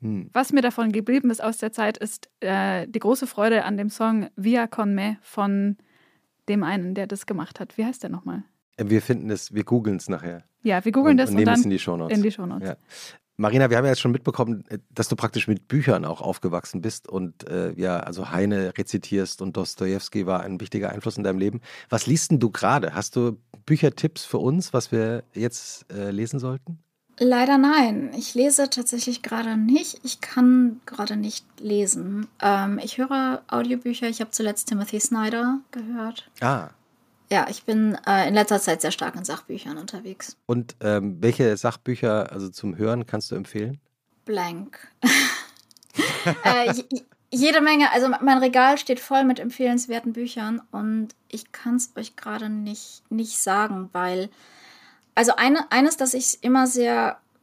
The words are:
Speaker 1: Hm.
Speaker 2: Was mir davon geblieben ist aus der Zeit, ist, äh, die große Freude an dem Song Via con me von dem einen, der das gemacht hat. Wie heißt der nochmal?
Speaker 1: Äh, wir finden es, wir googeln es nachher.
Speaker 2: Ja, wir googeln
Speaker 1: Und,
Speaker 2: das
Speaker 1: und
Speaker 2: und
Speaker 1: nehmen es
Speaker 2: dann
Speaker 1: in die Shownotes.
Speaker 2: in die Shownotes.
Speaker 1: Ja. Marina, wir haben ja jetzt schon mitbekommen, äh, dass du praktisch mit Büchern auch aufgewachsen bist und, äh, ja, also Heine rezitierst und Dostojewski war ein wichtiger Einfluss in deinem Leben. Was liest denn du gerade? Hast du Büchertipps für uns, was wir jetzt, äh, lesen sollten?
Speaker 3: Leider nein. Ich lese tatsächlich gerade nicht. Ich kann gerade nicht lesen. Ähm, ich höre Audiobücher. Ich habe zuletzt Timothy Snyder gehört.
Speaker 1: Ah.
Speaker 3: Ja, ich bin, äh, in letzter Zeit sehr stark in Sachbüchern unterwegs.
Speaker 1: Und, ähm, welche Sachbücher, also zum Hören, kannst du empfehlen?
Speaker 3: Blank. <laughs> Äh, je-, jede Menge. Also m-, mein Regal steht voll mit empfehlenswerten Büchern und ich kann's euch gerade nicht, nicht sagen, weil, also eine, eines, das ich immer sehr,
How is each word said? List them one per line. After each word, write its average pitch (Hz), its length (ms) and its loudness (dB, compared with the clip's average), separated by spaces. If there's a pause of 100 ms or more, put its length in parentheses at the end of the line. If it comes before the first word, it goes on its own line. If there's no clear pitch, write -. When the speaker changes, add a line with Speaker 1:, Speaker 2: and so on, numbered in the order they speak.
Speaker 1:
Hm. 104 320 -4
Speaker 2:
Was - 180 0
mir 277 100 6
davon 233 300 0
geblieben 240 380 2
ist 226 140 0
aus 220 140 -4
der 220 140 -4
Zeit, 220 260 -2
ist, - 320 -10 (100)
äh, 190 480 -2
die 220 120 -6
große 247 280 2
Freude 220 360 2
an 202 140 -2
dem 202 120 -2
Song 220 460 0
Via 226 320 2
con 208 280 0
me 202 260 -2
von 202 560 -2 (720)
dem 202 140 2
einen, 185 320 -2
der 196 120 -4
das 202 180 -10
gemacht 196 340 -8
hat. - 180 -12
Wie 220 80 0
heißt 254 180 -6
der 185 60 -8
nochmal? 180 340 -8 (340)
Speaker 1:
Äh, 110 100 -4
wir 107 140 4
finden 107 280 -2
es, 104 240 -6
wir 104 100 -2
googeln 107 340 0
es - 120 -10
nachher. 87 340 -8 (200)
Speaker 2:
Ja, 190 200 0
wir 226 80 0
googeln 277 220 4
Speaker 1:
Und, 262 40 8
Speaker 2:
das 262 120 2
Speaker 1:
und 202 60 0
Speaker 2:
und 202 60 6
Speaker 1:
nehmen 220 120 6
es 240 60 6
Speaker 2:
dann 247 60 4
Speaker 1:
in 208 40 0
die 190 100 0
Shownotes. 170 380 -2
Speaker 2:
in 202 60 4
die - 80 2
Shownotes. 175 380 -8
Speaker 1:
Ja. - 60 -8 (640)
Marina, 120 320 4
wir 117 80 4
haben 127 80 4
ja 135 60 4
jetzt 127 100 0
schon 127 100 4
mitbekommen, 117 560 -2
äh, 104 120 -8 (100)
dass - 180 -2
du 117 80 -2
praktisch 113 320 -2
mit 104 220 -2
Büchern 127 340 2
auch 82 160 -8
aufgewachsen 87 640 -4
bist - 260 -8
und, 92 400 -8
äh, 87 320 -4
ja, 90 220 0
also 87 300 -10
Heine 95 460 0
rezitierst - 640 -4
und 95 140 -6
Dostojewski 95 720 -4
war 92 160 0
ein 92 180 -8
wichtiger 98 300 -4
Einfluss 101 280 -6
in 104 60 -4
deinem 95 160 0
Leben. 107 220 -2 (260)
Was - 180 -2
liest 151 260 2
denn 139 100 4
du 120 100 4
gerade? 101 440 0
Hast 101 200 -6
du 120 220 0 (280)
Büchertipps - 600 0
für - 140 -4
uns, 147 340 0
was - 180 -2
wir 113 320 0 (100)
jetzt, - 560 -8
äh, 101 220 -6
lesen 113 300 -4
sollten? 131 380 -8 (380)
Speaker 3:
Leider 254 400 4
nein. 269 560 4
Ich - 220 -8
lese 277 340 4
tatsächlich 240 520 -4
gerade 226 340 -4
nicht. 240 480 2
Ich - 160 -8
kann 247 640 4
gerade 208 300 -6
nicht 208 300 -6 (160)
lesen. 202 640 0 (140)
Ähm, 202 420 2
ich - 140 -8
höre 262 500 0
Audiobücher. 240 640 -2
Ich 226 100 -6
habe 220 120 -8
zuletzt 208 360 -2
Timothy 208 320 -2
Snyder 233 600 0 (120)
gehört. 233 580 -10 (120)
Speaker 1:
Ah. 120 300 0 (600)
Speaker 3:
Ja, 190 160 2
ich - 160 -12
bin, 220 320 2 (120)
äh, 190 200 4
in 185 60 0
letzter 208 260 4
Zeit 170 220 0
sehr 156 80 0
stark - 260 -6
in 180 80 -10
Sachbüchern - 540 -10
unterwegs. - 580 -14 (120)
Speaker 1:
Und, 120 320 -2
ähm, 104 420 0
welche 117 360 4
Sachbücher, 117 760 -2
also 98 180 -8
zum 90 260 -8
Hören, 113 300 -2
kannst - 240 -8
du 104 60 -6
empfehlen? 107 440 -8 (460)
Speaker 3:
Blank. 180 540 -8 (240)
<laughs> 247 60 6 (1300)
Äh, 240 280 4
je-, 247 320 -6 (280)
jede 294 300 4
Menge. 294 300 6
Also 247 160 4
m-, 254 140 2
mein 262 160 6
Regal 262 400 6
steht 254 220 -2
voll 269 260 2
mit 254 140 4
empfehlenswerten 240 720 -2
Büchern 233 480 -6 (100)
und 214 380 -4 (180)
ich - 240 -14
kann's 240 440 -2
euch - 200 -12
gerade 214 340 -8
nicht, 208 640 -10
nicht 220 280 -2
sagen, 196 520 0
weil, 185 380 -2 (840)
also 233 200 4
eine, 285 360 2
eines, 277 260 4
das 262 160 0
ich 254 280 -2
immer 254 260 4
sehr, 240 520 0 (240)